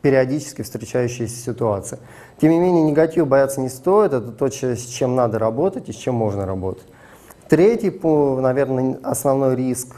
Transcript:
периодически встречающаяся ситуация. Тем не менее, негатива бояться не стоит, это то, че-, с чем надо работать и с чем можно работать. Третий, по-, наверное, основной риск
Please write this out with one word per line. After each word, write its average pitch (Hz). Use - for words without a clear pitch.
периодически 135
встречающаяся 117
ситуация. 107
Тем 156
не 165
менее, 175
негатива 160
бояться 135
не 131
стоит, 190
это 120
то, 135
че-, 127
с 117
чем 127
надо 117
работать 135
и 117
с -
чем 127
можно 101
работать. 95
Третий, 196
по-, 143
наверное, 131
основной 135
риск 127